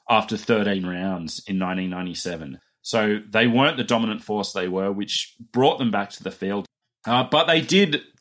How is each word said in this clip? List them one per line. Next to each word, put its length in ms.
after 300
thirteen 480
rounds 600
in 100
nineteen 320
ninety-seven. 680
So 440
they 200
weren't 300
the 60
dominant 380
force 320
they 140
were, 240
which 420
brought 280
them 100
back 220
to 120
the 60
field. 380
Uh, 160
but 220
they 160
did 420